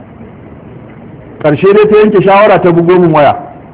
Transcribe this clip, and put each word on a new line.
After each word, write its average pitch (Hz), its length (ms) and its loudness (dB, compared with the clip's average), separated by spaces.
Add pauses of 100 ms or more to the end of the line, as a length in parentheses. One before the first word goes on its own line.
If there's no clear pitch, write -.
(1400)
Ƙarshe 156 300 0
dai 427 140 2
ta 427 120 0
yanke 214 240 0
shawara 196 360 2
ta 175 120 0
bugo 170 280 0
min 170 140 0
waya. 147 200 0 (400)